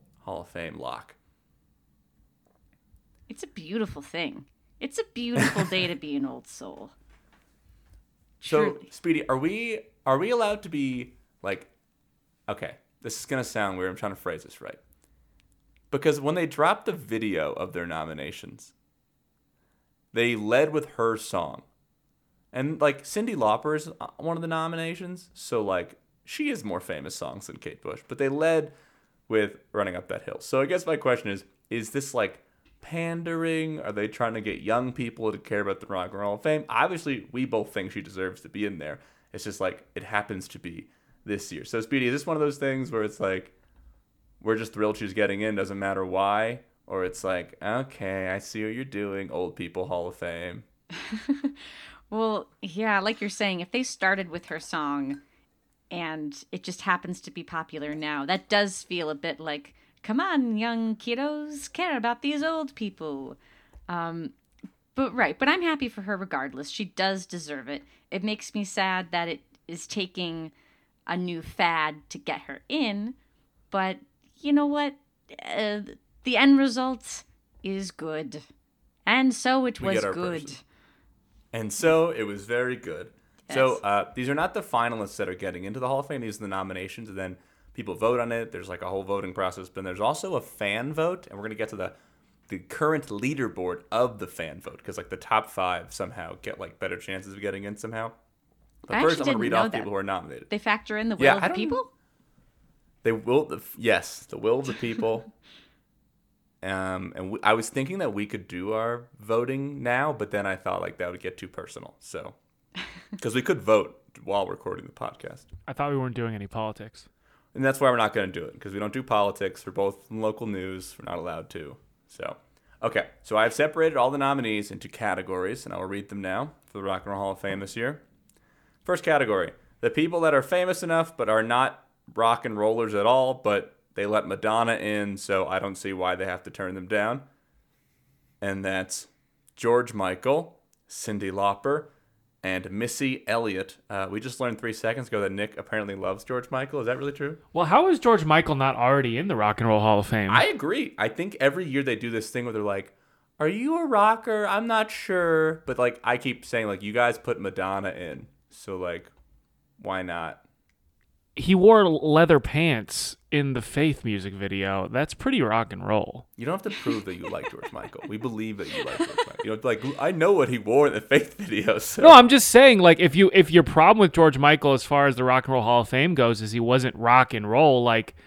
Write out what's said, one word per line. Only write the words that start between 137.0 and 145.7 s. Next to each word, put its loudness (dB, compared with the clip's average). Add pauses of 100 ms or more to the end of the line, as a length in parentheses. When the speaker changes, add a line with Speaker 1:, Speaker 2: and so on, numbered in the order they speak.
Speaker 1:
And -4
that's -6 (500)
George 2
Michael, -2 (260)
Cyndi -8
Lauper, 0 (540)
and -4
Missy -4
Elliott. -4 (120)
Uh, -4
we -6
just -10
learned -4
three -6
seconds -4
ago -2
that 0
Nick -6
apparently -6